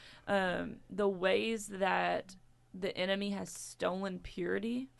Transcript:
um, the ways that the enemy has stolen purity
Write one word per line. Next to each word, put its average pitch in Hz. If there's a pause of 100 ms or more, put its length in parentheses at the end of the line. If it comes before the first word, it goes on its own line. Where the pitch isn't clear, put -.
(280)
um, 180 (140)
the 202
ways 202
that 185 (400)
the 185
enemy 196
has 190
stolen 185
purity 202 (120)